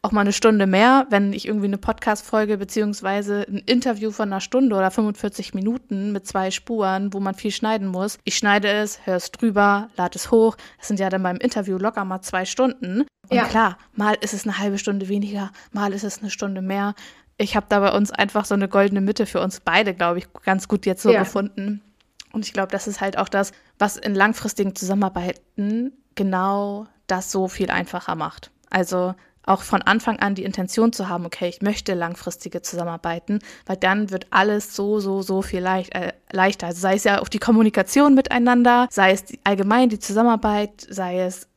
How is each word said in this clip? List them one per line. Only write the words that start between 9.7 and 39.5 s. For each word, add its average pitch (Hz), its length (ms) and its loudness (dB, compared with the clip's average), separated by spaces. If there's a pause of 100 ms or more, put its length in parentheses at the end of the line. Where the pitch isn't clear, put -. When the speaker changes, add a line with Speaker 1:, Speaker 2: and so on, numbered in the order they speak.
Speaker 1:
lade 180 200 -2
es - 160 -2
hoch. 226 240 6 (200)
Das - 120 -16
sind 208 100 0
ja 190 100 0
dann 190 140 0
beim 180 140 0
Interview 196 420 -2
locker 208 260 -2
mal 185 180 -6
zwei 185 220 -4
Stunden. 240 600 -2 (240)
Und 254 60 2
Speaker 2:
Ja. 233 80 2
Speaker 1:
klar, 214 340 0 (160)
mal 208 260 2
ist 208 140 -6
es 196 100 -8
eine 190 140 -4
halbe 196 180 -2
Stunde 202 320 -4
weniger, 202 440 -4 (180)
mal 202 220 -4
ist 202 100 -6
es 202 160 -6
eine 202 120 -8
Stunde 190 320 -6
mehr. 202 340 -2 (400)
Ich - 180 -4
habe 208 140 0
da 208 100 4
bei 196 180 4
uns 202 140 2
einfach 202 340 -2
so 202 120 0
eine 196 100 0
goldene 196 340 2
Mitte 202 240 0
für 185 160 -2
uns 190 200 -4
beide, 185 340 2
glaube 175 240 0
ich, 180 80 -8 (180)
ganz 190 220 0
gut 202 180 -2
jetzt 185 180 -2
so 226 100 6
Speaker 2:
Ja. 208 80 6
Speaker 1:
gefunden. 202 600 -4 (520)
Und 214 120 -6
ich - 80 -12
glaube, 190 200 -4
das 196 160 -6
ist 202 120 -8
halt 196 180 -2
auch 196 100 -2
das, 196 240 -2 (260)
was 202 180 0
in 202 200 -4
langfristigen 202 580 0
Zusammenarbeiten 202 1160 -2 (240)
genau 202 720 -2 (180)
das 185 240 -4
so 185 160 0
viel 185 240 -4
einfacher 180 460 -6
macht. 156 340 -10 (180)
Also 185 460 0 (340)
auch 190 140 2
von - 200 0
Anfang 214 360 0
an 202 160 0
die 185 100 -6
Intention 196 480 0
zu 185 160 -4
haben, 175 180 -6
okay, 175 220 -6
ich - 140 -8
möchte 202 320 -2
langfristige 175 680 -6
Zusammenarbeiten, 170 800 -4 (260)
weil 190 100 -2
dann 190 340 0
wird 185 200 -6
alles 208 460 2
so, 208 240 0
so, 196 220 -2
so 190 200 -2
viel 185 180 -4
leicht, 185 340 -2
äh, 180 180 -6 (180)
leichter. 190 380 0
Also 175 120 -8
sei 190 140 2
es 202 100 -2
ja 202 160 4
auch - 80 -8
die 214 100 -4
Kommunikation 226 760 4
miteinander, 247 760 4
sei 190 220 4
es 196 120 0
die, - 200 -16
allgemein 202 440 4